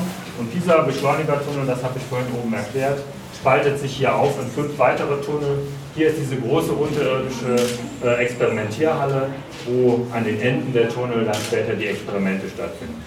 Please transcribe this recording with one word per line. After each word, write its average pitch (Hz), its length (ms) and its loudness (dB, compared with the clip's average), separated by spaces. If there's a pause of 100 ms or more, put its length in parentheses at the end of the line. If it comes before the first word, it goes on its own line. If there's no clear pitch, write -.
(400)
Und 117 120 -4
dieser 165 300 4
Beschleunigertunnel, 143 880 0
das 127 160 -2
habe 123 160 -2
ich - 60 -8
vorhin 127 280 -2
oben 117 220 -4
erklärt, 135 420 -2 (400)
spaltet 135 420 4
sich 135 180 -4
hier 135 180 2
auf - 260 4
in 117 60 -4
fünf 143 320 -4
weitere 143 420 2
Tunnel. 143 380 0 (340)
Hier 156 140 4
ist 156 100 2
diese 135 200 -2
große 156 340 2
unterirdische, 131 840 0 (480)
äh, 120 200 4
Experimentierhalle, 135 1040 0 (400)
wo 123 440 4
an 117 120 0
den 107 180 0
Enden 123 320 0
der 113 160 4
Tunnel 120 340 0
dann 107 120 2
später 104 380 0
die 98 120 -2
Experimente 95 640 -2
stattfinden. 82 460 -8 (120)